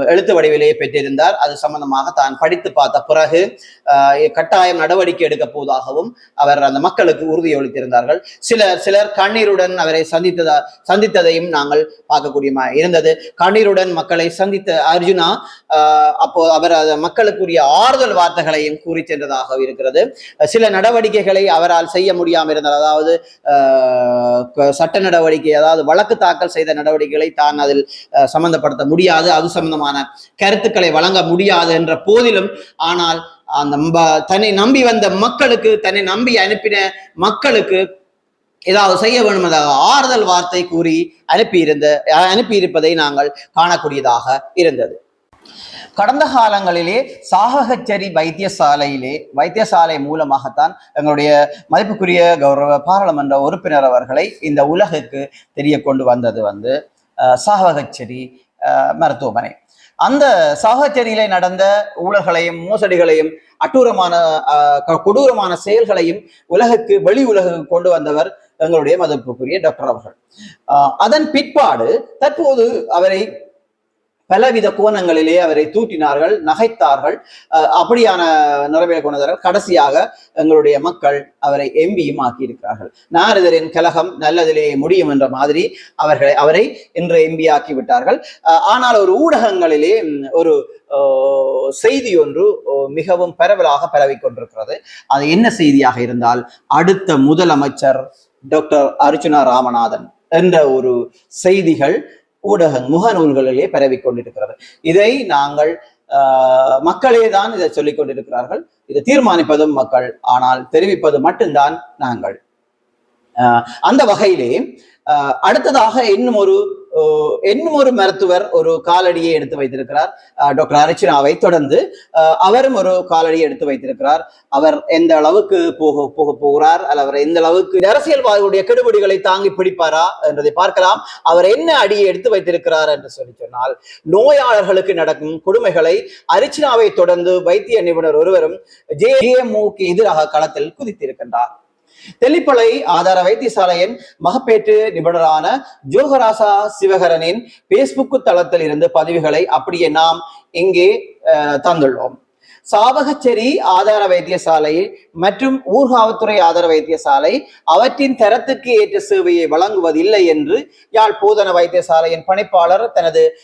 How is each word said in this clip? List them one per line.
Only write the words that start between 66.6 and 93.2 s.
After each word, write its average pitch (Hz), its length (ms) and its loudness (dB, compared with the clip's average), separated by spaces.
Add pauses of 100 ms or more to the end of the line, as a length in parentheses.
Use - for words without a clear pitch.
வெளி 214 220 2
உலகுக்கு 180 440 0
கொண்டு 175 220 0
வந்தவர் 156 420 -2 (260)
எங்களுடைய 160 400 0
மதிப்புக்குரிய 139 640 -6
டாக்டர் 147 260 -4
அவர்கள். 113 280 -8 (520)
அஹ், 143 300 2
அதன் 302 340 0
பிற்பாடு 254 880 -2
தற்போது 262 680 0
அவரை 190 600 -2 (800)
பலவித 220 400 2
கோணங்களிலே 175 680 0
அவரை 156 320 0
தூட்டினார்கள், 165 720 -2
நகைத்தார்கள். 156 720 0 (340)
அஹ், 160 220 2
அப்படியான 220 500 2 (480)
நிலைமையில 165 320 0
கொண்டவர்கள். 143 360 -4
கடைசியாக 180 580 0 (380)
எங்களுடைய 151 460 2
மக்கள் 143 600 -4
அவரை 143 340 -2
எம் 190 220 0
பியும் 147 280 -4
ஆக்கியிருக்கிறார்கள். 117 680 -8 (160)
"நாரதரின் 170 640 2
கலகம் 165 520 -2
நல்லதிலேயே 156 540 0
முடியும்" 160 340 0
என்ற 135 200 0
மாதிரி 147 460 -2 (200)
அவர்களை, 143 380 2
அவரை 156 600 0
இன்று 170 300 2
எம் 160 120 -4
பி 160 120 0
ஆக்கி 147 260 0
விட்டார்கள். 131 520 -2 (180)
அஹ், 165 160 4
ஆனால் 247 360 2
ஒரு 190 180 2
ஊடகங்களிலே, 202 920 0
ம், 143 280 -8
ஒரு, 165 220 2 (360)
ஓ, 139 120 -2 (680)
செய்தி 233 480 -2
ஒன்று, 160 460 0
ஓ, 139 240 -4
மிகவும் 175 480 -4